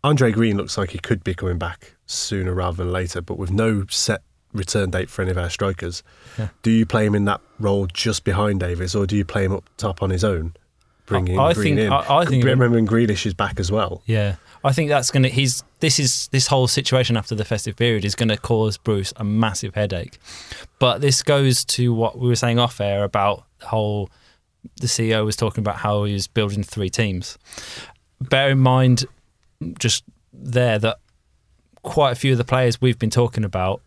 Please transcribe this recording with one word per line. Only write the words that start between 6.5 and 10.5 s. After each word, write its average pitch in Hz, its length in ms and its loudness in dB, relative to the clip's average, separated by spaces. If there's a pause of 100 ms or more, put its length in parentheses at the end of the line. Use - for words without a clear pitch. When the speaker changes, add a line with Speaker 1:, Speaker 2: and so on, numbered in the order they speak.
Speaker 1:
Do 117 80 0
you 113 160 4
play 107 220 0
him 104 80 2
in 101 100 2
that 101 160 0 (180)
role 101 320 0
just - 320 -4
behind 101 360 0
Davies, 90 340 -4
or 101 140 0
do 101 80 -2
you 98 100 2
play 98 200 -2
him 95 80 0
up 95 100 -6 (140)
top 98 260 -4
on 95 80 0
his 90 120 0
own, 82 300 0 (540)